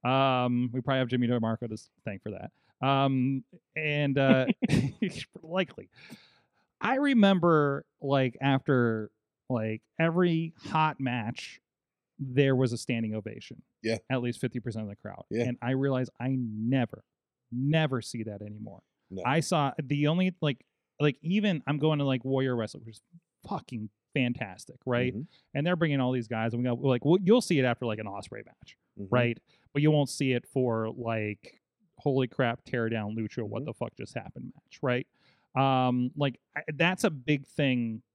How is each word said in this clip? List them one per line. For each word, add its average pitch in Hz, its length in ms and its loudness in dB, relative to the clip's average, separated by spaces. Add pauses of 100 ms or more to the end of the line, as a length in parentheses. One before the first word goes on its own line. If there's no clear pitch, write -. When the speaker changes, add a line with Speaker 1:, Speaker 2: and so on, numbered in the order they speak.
Speaker 1:
Um, 127 680 0
we 127 80 -4
probably 131 180 0
have 127 80 0
Jimmy 123 200 0
DeMarco 113 400 0
to 110 60 -8
s-, - 180 -14 (120)
thank 98 200 -10
for 110 80 -8
that. 92 200 -12 (340)
Um, 135 580 2 (320)
and, 147 420 0
uh, 135 300 6 (200)
<laughs> 139 440 0
Speaker 2:
<laughs> - 320 -16
Speaker 1:
likely. 175 460 -6 (920)
I 233 160 0
remember, 175 880 4 (160)
like, 135 400 2
after, 127 680 2 (380)
like, 110 320 -2 (180)
every 165 540 2 (120)
hot 156 340 0
match, 120 600 -4 (560)
there 135 380 2
was 127 180 2
a 120 40 -6
standing 113 380 -4
ovation. 107 460 -12 (220)
Speaker 2:
Yeah. 110 140 -2 (140)
Speaker 1:
At 131 100 0
least 120 180 -4
fifty 123 200 -4
percent 110 240 -6
of 104 60 -8
the 101 60 -12
crowd. - 360 -14
Speaker 2:
Yeah. 117 140 0
Speaker 1:
And 123 160 -4
I 120 100 -2
realized 135 480 0
I 131 180 -2
never, 117 680 -2 (480)
never 135 500 0
see 117 220 -8
that 104 200 -4
anymore. 104 380 -14 (280)
Speaker 2:
No. 95 160 -8
Speaker 1:
I 139 140 4
saw 151 320 0 (100)
the 143 260 0
only, 180 320 0
like, 139 240 -2 (360)
like, 147 240 2
even 190 420 0
I'm 147 140 -2
going 151 200 2
to, 143 60 0
like, 131 180 0
Warrior 131 320 0
Wrestling, 113 300 -6
which 113 120 -18
is - 40 -20 (460)
fucking 113 420 -8 (240)
fantastic, 120 640 -4 (100)
right? 123 280 0
Speaker 2:
Mm-hmm. 110 100 -6 (320)
Speaker 1:
And 143 100 0
they're 180 100 2
bringing 156 240 0
all 127 120 0
these 123 160 -2
guys, 113 260 -2
and 120 100 -2
we 123 60 0
got, 120 100 -2
like, 135 260 0
well, 165 180 6
you'll 220 180 6
see 175 160 0
it 131 80 2
after, 123 220 -2
like, 107 120 -4
an 110 80 -8
Ospreay 101 380 -12
match, - 320 -20 (220)
Speaker 2:
Mm-hmm. 98 160 -4
Speaker 1:
right? 120 240 2 (340)
But 147 80 0
you 151 80 6
won't 147 200 4
see 135 240 0
it 120 120 0
for, 113 500 0
like, 113 680 -6 (360)
holy 131 300 0
crap, 120 380 -2
tear 117 240 -2
down 110 260 -4
Lucha, 113 260 -6
what 110 200 -6
Speaker 2:
Mm-hmm. 143 40 -8
Speaker 1:
the 131 80 -8
fuck - 240 -8
just - 160 -12
happened - 400 -12
match, - 300 -20
right? 127 240 -2 (480)
Um, 127 600 2
like, 143 240 -2 (160)
I, 147 60 -6 (140)
that's 170 280 2
a 226 60 2
big 143 380 -2
thing 120 560 -2 (120)